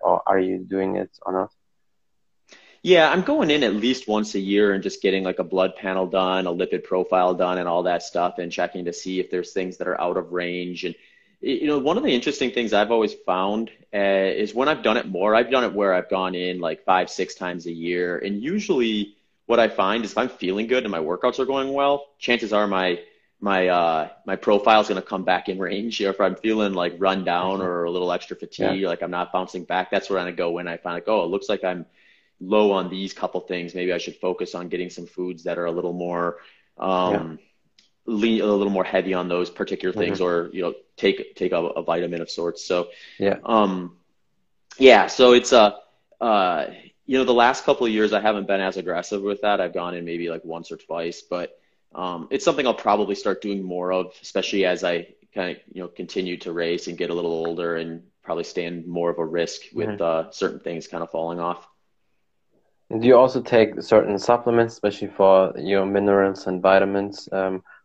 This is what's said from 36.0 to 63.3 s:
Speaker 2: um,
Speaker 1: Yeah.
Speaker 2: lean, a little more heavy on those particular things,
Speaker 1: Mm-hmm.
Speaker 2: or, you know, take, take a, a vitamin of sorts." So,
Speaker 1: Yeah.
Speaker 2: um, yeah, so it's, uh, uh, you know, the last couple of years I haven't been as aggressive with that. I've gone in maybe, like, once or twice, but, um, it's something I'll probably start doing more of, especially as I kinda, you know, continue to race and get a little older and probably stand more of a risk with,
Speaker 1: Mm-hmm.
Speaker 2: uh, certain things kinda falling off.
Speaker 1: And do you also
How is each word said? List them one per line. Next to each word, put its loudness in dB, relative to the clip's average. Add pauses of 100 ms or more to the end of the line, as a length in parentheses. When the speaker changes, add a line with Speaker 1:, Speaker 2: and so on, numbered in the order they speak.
Speaker 2:
um, 0
Speaker 1:
Yeah. -4 (720)
Speaker 2:
lean, 2
a 0
little 2
more 0
heavy 0
on -2
those -2
particular -4
things, -2
Speaker 1:
Mm-hmm. 2
Speaker 2:
or, 0
you -6
know, -2 (240)
take, 0
take -2
a, 0
a -2
vitamin -2
of -8
sorts." -6
So, -2 (320)
Speaker 1:
Yeah. 0
Speaker 2:
um, 2 (800)
yeah, 10
so 6
it's, 4
uh, 8 (480)
uh, 2 (380)
you 0
know, 2
the 4
last 4
couple 2
of 0
years 2
I 2
haven't 0
been 0
as -2
aggressive -4
with -4
that. 0
I've -2
gone -6
in -8
maybe, -6
like, -8
once -12
or -14
twice, -8
but, -8 (340)
um, -8
it's -2
something 0
I'll 2
probably 0
start -4
doing -4
more -4
of, -4
especially -2
as 0
I -2 (240)
kinda, -6 (140)
you -10
know, -10
continue -6
to -10
race -2
and -10
get -4
a -4
little -2 (120)
older -4
and -8 (200)
probably -6
stand -8
more -2
of -4
a -2
risk -4 (140)
with, -4
Speaker 1:
Mm-hmm. -6
Speaker 2:
uh, -2
certain -4
things -10
kinda -8
falling -6
off. -6 (1200)
Speaker 1:
And -4
do 2
you 10
also 6